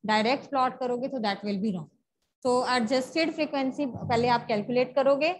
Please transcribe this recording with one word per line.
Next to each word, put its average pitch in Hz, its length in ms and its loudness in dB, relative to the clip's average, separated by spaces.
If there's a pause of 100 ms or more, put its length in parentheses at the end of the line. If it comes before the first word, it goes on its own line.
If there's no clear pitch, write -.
डायरेक्ट 220 440 2
प्लॉट 254 280 0
करोगे 247 300 -4
तो 262 100 -6
that 208 180 -2
will 208 220 -4
be 214 120 -2
wrong। 170 180 -6 (540)
तो 247 260 2
एडजस्टेड 254 640 0
फ्रीक्वेंसी 285 540 -2
पहले 240 420 0
आप 240 180 2
कैलकुलेट 240 480 0
करोगे 277 460 4